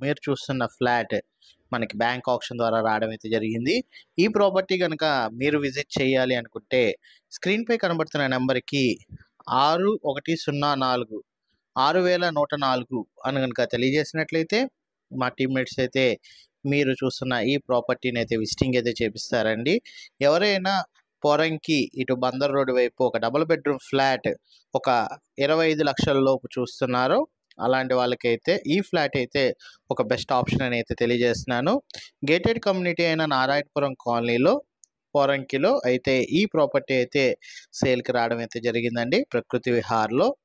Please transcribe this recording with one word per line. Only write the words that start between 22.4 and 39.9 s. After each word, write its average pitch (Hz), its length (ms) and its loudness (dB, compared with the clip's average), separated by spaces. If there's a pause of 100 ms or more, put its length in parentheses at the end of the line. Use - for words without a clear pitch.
రోడ్డు 131 160 2
వైపు 123 320 2
ఒక 117 140 2
double 127 260 0
bedroom 147 420 -2
flat 135 440 2 (440)
ఒక 131 140 -2 (500)
ఇరవై 156 300 2
ఐదు 156 160 2
లక్షల 139 360 2
లోపు 135 320 2
చూస్తున్నారో 127 640 0 (400)
అలాంటి 131 360 0
వాళ్ళకైతే 123 580 0 (140)
ఈ 151 140 2
flat 156 360 -2
అయితే 135 260 -2 (480)
ఒక 131 120 0
best 123 300 -2
option 123 340 0
అని 120 120 -2
అయితే 117 160 -4
తెలియజేస్తున్నాను. 120 800 0 (520)
gated 190 400 2
community 180 400 0
అయిన 160 220 2
నారాయణపురం 139 760 0
కాలనీలో 120 540 2 (600)
పోరంకిలో 139 560 0 (140)
అయితే 127 280 0 (180)
ఈ 160 160 2
property 143 480 0
అయితే 127 280 0 (520)
సేల్కి 127 380 0
రావడం 117 260 0
అయితే 117 220 -8
జరిగిందండి. 117 580 0 (120)
ప్రకృతి 123 400 -2
విహార్లో 117 560 2 (180)